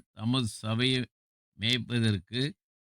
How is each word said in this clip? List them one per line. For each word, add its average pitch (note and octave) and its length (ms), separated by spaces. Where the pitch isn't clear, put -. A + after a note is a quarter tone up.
தமது A#2+ 360
சபையை A#2+ 580
மேய்ப்பதற்கு A#2 920